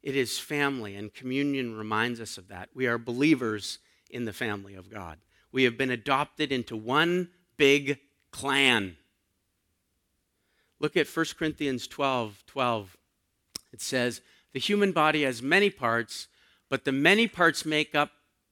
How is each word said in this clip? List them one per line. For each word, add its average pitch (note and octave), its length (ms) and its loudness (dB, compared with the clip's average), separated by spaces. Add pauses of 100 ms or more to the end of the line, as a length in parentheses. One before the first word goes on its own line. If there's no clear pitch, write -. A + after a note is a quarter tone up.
It C3+ 140 -6
is B2+ 240 0
family, C#3 560 -4
and G#2 180 -12
communion C3+ 640 -4
reminds A2 460 -2
us - 160 -12
of F#2 100 -20
that. F#2+ 260 -14
We B2+ 140 -2
are A#2+ 100 0
believers A#2+ 800 0 (300)
in B2 140 -8
the G#2+ 100 -6
family G2+ 420 -6
of F#2+ 140 -18
God. F#2 300 -14 (320)
We C3 120 2
have A#2 140 4
been C3 140 0
adopted C#3 600 -2
into A#2+ 260 -4
one E3 520 0 (280)
big C#3+ 420 4 (320)
clan. B2+ 640 2 (1800)
Look D3 160 -4
at D#3 120 4
First - 280 -2
Corinthians D3 520 -4
twelve B2 580 -2
twelve. A2+ 500 -2 (760)
It A#2+ 60 -18
says, B2 400 -2 (320)
"The C3+ 80 -8
human G3+ 320 2
body D#3 320 4
has B2 180 -2
many F#3 280 4
parts, A#2 580 -2 (400)
but C3+ 160 -2
the C#3 80 0
many F3 340 6
parts E3+ 400 2
make D3+ 300 -2
up, D3 160 0 (400)